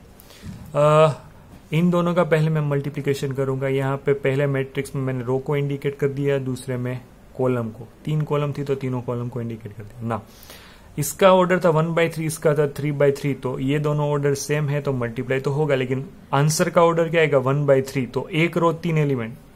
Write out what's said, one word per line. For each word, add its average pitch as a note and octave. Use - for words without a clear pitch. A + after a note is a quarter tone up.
अ, D3+
इन F3
दोनों F3
का F3
पहले D#3
मैं D#3
मल्टीप्लिकेशन C#3+
करूंगा। C3+
यहाँ C3+
पे C#3
पहले C#3
matrix C3+
में C3+
मैंने C3
रो C3
को C#3+
indicate C#3+
कर C#3+
दिया, C#3
दूसरे B2+
में B2
कॉलम B2
को। A2
तीन D3+
कॉलम D3
थी C#3+
तो C#3
तीनों B2+
कॉलम A#2+
को A#2+
indicate A2+
कर A2+
दिया A2+
ना। A2
इसका F#3
order F3+
था F3
वन D#3+
बाई E3+
थ्री, D#3+
इसका D#3
था D3
थ्री D3
बाई C#3+
थ्री। C#3
तो B2+
ये C#3
दोनों D3
order C#3+
same D3
है D3
तो C#3+
multiply A#2+
तो C#3+
होगा, C#3+
लेकिन C3
answer D3+
का E3+
order E3
क्या E3
आएगा, C#3+
वन C#3
बाई C3+
थ्री। C3
तो B2+
एक E3
रो E3
तीन D#3+
element, C3